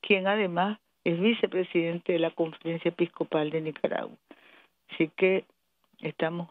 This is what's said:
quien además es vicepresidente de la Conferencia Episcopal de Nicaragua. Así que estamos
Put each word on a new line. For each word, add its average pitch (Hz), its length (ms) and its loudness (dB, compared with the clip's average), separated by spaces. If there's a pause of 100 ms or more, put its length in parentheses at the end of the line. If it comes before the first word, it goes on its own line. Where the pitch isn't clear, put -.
quien 190 260 2
además 196 540 0 (240)
es 170 160 2
vicepresidente 180 920 0
de 170 40 2
la 165 140 0
Conferencia 165 560 -2
Episcopal 165 640 -2
de 160 100 -2
Nicaragua. - 560 -4 (760)
Así 160 260 0
que 190 280 2 (560)
estamos 170 500 -4